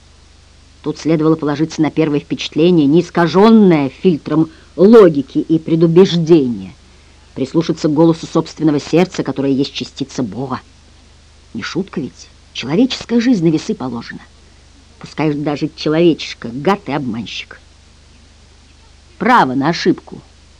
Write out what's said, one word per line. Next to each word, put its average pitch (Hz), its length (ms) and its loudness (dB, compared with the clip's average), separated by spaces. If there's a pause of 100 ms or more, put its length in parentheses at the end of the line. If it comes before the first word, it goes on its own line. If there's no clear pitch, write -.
(880)
Тут 151 120 -8
следовало 156 360 0
положиться 151 460 -4
на 147 100 0
первое 147 300 -2
впечатление, 160 640 0
не 156 160 4
искажённое 175 880 4
фильтром 160 600 -2 (280)
логики 175 640 6
и 160 200 0
предубеждения, 160 1120 2 (640)
прислушаться 160 540 -4
к 151 40 -2
голосу 165 320 2
собственного 156 540 -2
сердца, 170 420 0
которое 139 300 -4
есть 135 220 -2
частица - 500 -10
Бога. 120 380 -8 (920)
Не - 80 -10
шутка - 380 -8
ведь, - 300 -12 (240)
человеческая 226 680 -2
жизнь 220 240 0
на 165 80 2
весы 156 240 -4
положена. 120 460 -10 (800)
Пускай 151 340 -4
даже 147 420 -6
человечишка, 156 800 -2
гад 185 340 -2
и 131 60 -6
обманщик. 117 640 -10 (1600)
Права 185 380 2
на 139 120 0
ошибку - 540 -4 (380)